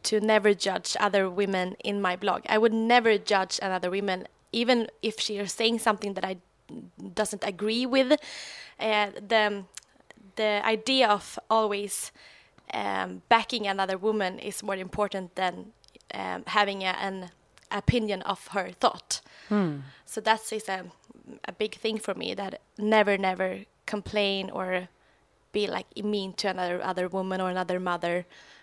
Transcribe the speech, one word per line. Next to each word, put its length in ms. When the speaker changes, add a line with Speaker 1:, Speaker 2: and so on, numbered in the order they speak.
Speaker 1:
to 160
never 340
judge 460
other 300
women 540
in 180
my 140
blog. 320
I 120
would 140
never 440
judge 460
another 260
woman, 380
even 360
if 180
she 180
is 140
saying 280
something 340
that 120
I 120
doesn't 280
agree 440
with. 240
Uh, 280
the, 360
the 300
idea 420
of 320
always, 600
um, 560
backing 380
another 300
woman 420
is 240
more 120
important 600
than, 360
um, 340
having 360
a, 160
an 300
opinion 520
of 240
her 220
thought. 420
Speaker 2:
Hmm. 280
Speaker 1:
So 160
that 320
is 160
a, 160
a 40
big 240
thing 240
for 140
me, 220
that 260
never, 400
never 480
complain 640
or 380
be, 160
like, 180
mean 300
to 160
another, 340
other 240
woman 340
or 80
another 300
mother, 460